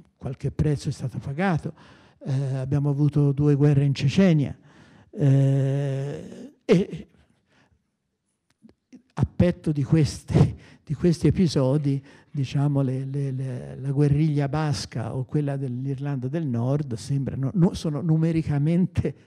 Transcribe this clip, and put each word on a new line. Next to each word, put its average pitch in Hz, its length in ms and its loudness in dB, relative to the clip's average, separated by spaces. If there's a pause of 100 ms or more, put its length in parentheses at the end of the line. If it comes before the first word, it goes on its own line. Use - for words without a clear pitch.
(180)
qualche 135 340 -8
prezzo 147 360 -2
è 151 40 -4
stato - 280 -8
pagato. 160 540 -4 (460)
Eh, 135 360 -4
abbiamo 139 340 -2
avuto 143 440 2
due 147 200 2
guerre 143 300 4
in 139 100 2
Cecenia, 151 640 4 (540)
eh, 139 1400 0 (120)
e - 420 2 (2000)
a 139 100 2
petto 175 460 0
di 143 120 -2
questi, - 760 2 (260)
di - 120 -8
questi 175 320 0
episodi, 143 760 0 (280)
diciamo, 139 500 -2
le, 131 240 -4
le, 139 260 -6
le, 131 440 -10
la 135 160 -8
guerriglia 143 580 2
basca 135 640 -4
o 131 100 -4
quella 143 300 -2
dell'Irlanda 135 720 -6
del 156 200 -4
Nord 127 480 -2
sembrano, 135 580 -4
no, 175 220 4
sono 147 260 -4
numericamente, 160 1120 0 (120)